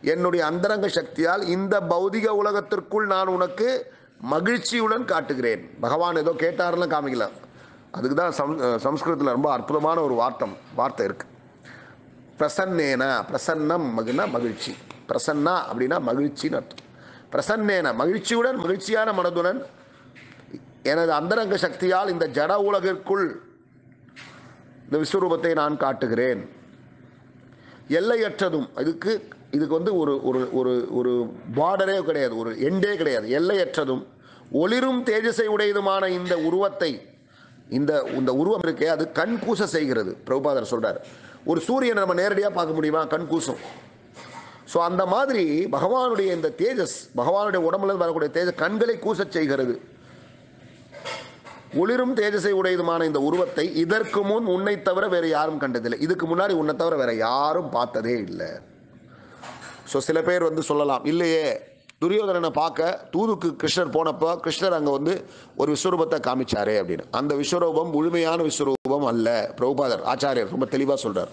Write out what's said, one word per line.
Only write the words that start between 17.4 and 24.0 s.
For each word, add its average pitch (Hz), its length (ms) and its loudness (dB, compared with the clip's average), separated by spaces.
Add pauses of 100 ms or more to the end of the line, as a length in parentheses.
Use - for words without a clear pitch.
மகிழ்ச்சியுடன், 233 600 0
மகிழ்ச்சியான 202 560 0
மனதுடன் 180 540 0 (1160)
எனது 160 300 2
அந்தரங்க 190 440 2
சக்தியால் 185 520 0
இந்த 165 180 0
ஜட 147 280 0
உலகிற்குள் 190 840 0 (1400)